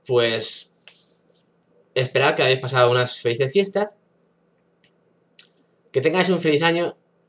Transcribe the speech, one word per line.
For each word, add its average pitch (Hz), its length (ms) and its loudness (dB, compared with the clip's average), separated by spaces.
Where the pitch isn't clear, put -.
pues, 113 680 -2
esperar 135 400 0
que 156 80 -2
hayáis 131 160 2
pasado 127 320 2
unas 123 300 0
felices 131 320 -2
fiestas. 196 380 -2
Que 131 80 0
tengáis 180 300 0
un 175 100 0
feliz 151 240 0
año. 170 320 0